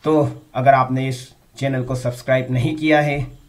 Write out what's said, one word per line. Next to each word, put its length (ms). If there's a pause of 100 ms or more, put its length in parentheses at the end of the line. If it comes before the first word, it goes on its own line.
तो 400 (120)
अगर 180
आपने 340
इस 200 (300)
channel 260
को 120
subscribe 560
नहीं 240
किया 260
है 200 (280)